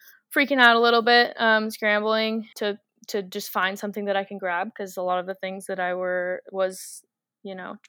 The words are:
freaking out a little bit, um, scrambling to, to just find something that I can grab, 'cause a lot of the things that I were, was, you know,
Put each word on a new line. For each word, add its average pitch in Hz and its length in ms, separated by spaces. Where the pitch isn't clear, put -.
freaking 277 260
out 233 140
a 233 40
little 233 240
bit, 240 360
um, 220 300
scrambling 220 840
to, 208 240
to 208 140
just 190 280
find 190 260
something 202 280
that 202 120
I 196 60
can 196 160
grab, 185 360
'cause 190 220
a 185 60
lot 180 160
of 180 80
the 190 80
things 190 320
that 190 120
I 180 140
were, 180 480
was, 190 520
you 190 120
know, 185 220